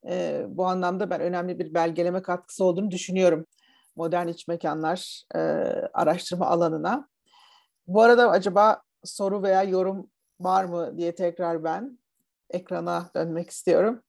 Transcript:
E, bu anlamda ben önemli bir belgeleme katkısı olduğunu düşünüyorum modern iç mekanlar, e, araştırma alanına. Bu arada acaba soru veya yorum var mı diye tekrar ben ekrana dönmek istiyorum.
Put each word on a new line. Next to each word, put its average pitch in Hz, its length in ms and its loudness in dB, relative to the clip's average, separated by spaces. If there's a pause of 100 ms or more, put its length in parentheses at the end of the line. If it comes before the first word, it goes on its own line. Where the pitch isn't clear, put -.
E, 165 400 -4
bu 185 180 -2
anlamda 185 440 -2
ben 170 100 -4
önemli 175 380 -4
bir 160 160 -8
belgeleme 170 480 0
katkısı 180 420 -4
olduğunu 185 260 2
düşünüyorum 180 560 2 (500)
modern 170 320 -2
iç 170 200 -10
mekanlar, 156 760 -4 (120)
e, 165 40 -2 (540)
araştırma 175 540 0
alanına. 170 640 -2 (800)
Bu 196 160 4
arada 240 280 8
acaba 202 520 4 (220)
soru 196 380 -4
veya 190 200 4
yorum 190 480 -2 (300)
var 185 240 2
mı 170 340 -6
diye 170 160 -2
tekrar 170 500 -2
ben 202 340 -6 (520)
ekrana 175 680 -6
dönmek 165 340 -4
istiyorum. 190 580 2